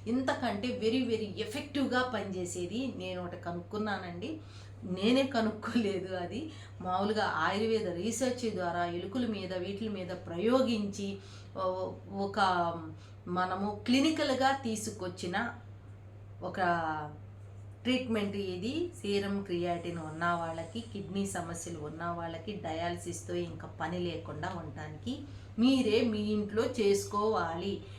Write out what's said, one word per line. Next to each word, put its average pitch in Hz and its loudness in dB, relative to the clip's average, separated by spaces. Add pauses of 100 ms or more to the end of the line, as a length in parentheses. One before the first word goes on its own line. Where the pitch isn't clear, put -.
ఇంతకంటే 247 2
very, 226 4
very 214 0
ఎఫెక్టివ్‌గా 247 0
పనిచేసేది 196 -2
నేను 180 -4
ఒకటి 175 -8
కనుక్కున్నానండి. 185 -4 (460)
నేనే 208 4
కనుక్కోలేదు, 214 2
అది 190 -4 (300)
మామూలుగా 196 2
ఆయుర్వేద 196 2
రీసెర్చ్ 220 0
ద్వారా 175 2
ఎలుకల 190 -2
మీద, 185 -2
వీటిల 196 -2
మీద 185 -4
ప్రయోగించి, 202 2 (400)
ఓ-, 185 0 (200)
ఒక 202 0 (880)
మనము 185 0
క్లినికల్గా 269 4
తీసుకొచ్చిన 202 -2 (880)
ఒక 180 -4 (1200)
ట్రీట్మెంట్ 226 2
ఇది. 202 -2 (100)
సీరం 202 0
క్రియాటిన్ 170 -2
ఉన్న 160 -4
వాళ్ళకి, 170 -2
కిడ్నీ 196 -4
సమస్యలు 170 -6
ఉన్న 156 -6
వాళ్ళకి 165 -4
డయాలసిస్తో 175 -4
ఇంకా 165 -4
పని 165 -4
లేకుండా 165 -4
ఉండటానికి 156 -8 (380)
మీరే 240 8
మీ 220 4
ఇంట్లో 208 2
చేసుకోవాలి. 202 2 (160)